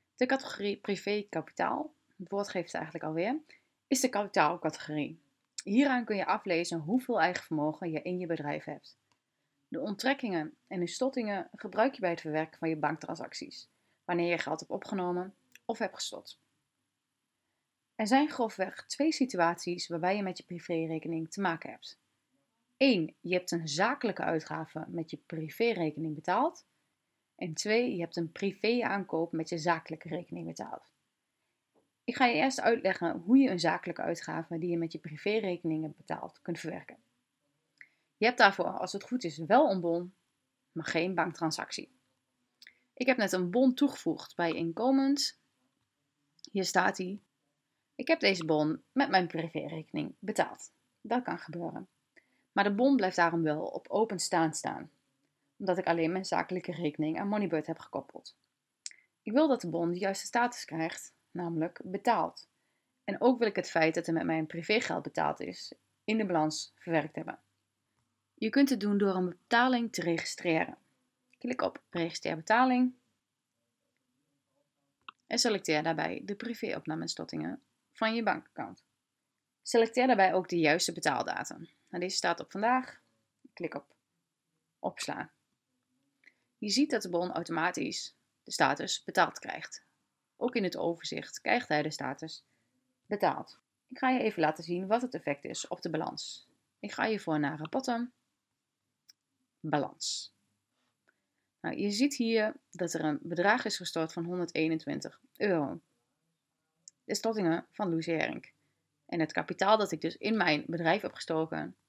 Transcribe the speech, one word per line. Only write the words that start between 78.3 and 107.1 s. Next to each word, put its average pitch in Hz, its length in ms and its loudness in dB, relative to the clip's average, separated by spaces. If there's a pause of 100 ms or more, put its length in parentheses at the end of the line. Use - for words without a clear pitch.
Selecteer 233 460 4
daarbij 190 260 6
ook 185 160 0
de 175 100 0
juiste 160 340 4
betaaldatum. - 760 -2 (200)
Nou, 180 140 -4
deze 190 120 -4
staat 170 240 0
op - 120 -12
vandaag. 247 500 0 (520)
Klik - 200 -8
op - 220 -12 (840)
Opslaan. - 520 -6 (1300)
Je 208 120 -6
ziet 277 220 2
dat 226 100 0
de 185 80 -8
bon 175 220 0
automatisch - 840 -4 (280)
de - 80 -14
status 147 520 0
betaald - 360 2
krijgt. - 440 -12 (520)
Ook 254 200 -2
in 220 80 0
het 175 140 -2
overzicht - 640 -6
krijgt - 260 0
hij 151 140 2
de 151 100 -2
status 143 520 -8 (640)
betaald. - 540 -2 (280)
Ik 254 100 -16
ga 262 120 2
je 254 100 4
even 208 220 0
laten 156 220 2
zien 180 240 -4
wat 226 140 4
het 247 120 -6
effect - 320 -4
is - 220 -8
op 175 140 -8
de 175 80 -4
balans. - 580 -6 (320)
Ik 202 120 -10
ga - 160 -2
hiervoor 185 320 0
naar 147 180 -2
Rapporten, 240 540 -4 (1500)
Balans. - 720 -4 (1300)
Nou, - 160 -6
je 202 140 0
ziet 269 240 2
hier 220 400 2 (160)
dat 170 220 -4
er 156 100 -2
een 151 180 0
bedrag 190 440 2
is 208 120 -2
gestort 165 360 -4
van 170 120 -4
honderdeenentwintig 160 960 -2 (140)
euro. 170 440 0 (1200)
De - 120 -6